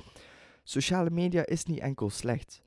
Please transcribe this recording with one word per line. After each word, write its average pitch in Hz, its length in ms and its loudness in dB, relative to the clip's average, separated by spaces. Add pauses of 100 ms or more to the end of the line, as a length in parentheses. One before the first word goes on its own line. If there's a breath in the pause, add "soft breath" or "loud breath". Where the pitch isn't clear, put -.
(640 loud breath)
Sociale 170 460 2
media 170 360 2
is - 200 -2
niet 160 140 -2
enkel 131 300 -2
slecht. - 580 -4